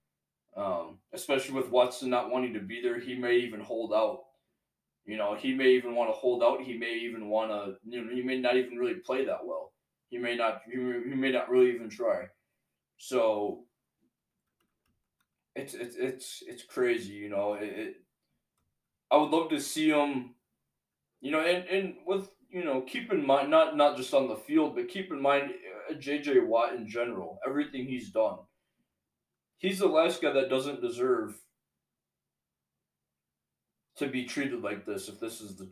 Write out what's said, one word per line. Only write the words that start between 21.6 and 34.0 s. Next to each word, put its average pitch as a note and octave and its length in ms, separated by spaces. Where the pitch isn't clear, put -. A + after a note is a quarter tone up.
and F#3 280
with, F#3+ 260
you F3+ 160
know, C3 160
keep C3 300
in D3+ 140
mind, C#3 240
not, D#3 280
not D3 180
just B2+ 180
on C3 140
the - 80
field, - 400
but - 140
keep F#3+ 200
in C#3+ 120
mind, C#3 300
uh, D#3 40
J C#3+ 260
J C#3 200
Watt A#2 360
in A2 120
general, G#2+ 600
everything C3+ 400
he's A2+ 240
done. G#2+ 280
He's F#3+ 220
the F#3 80
last E3 340
guy D3+ 100
that C#3 180
doesn't C3+ 320
deserve A#2+ 600
to C#3 120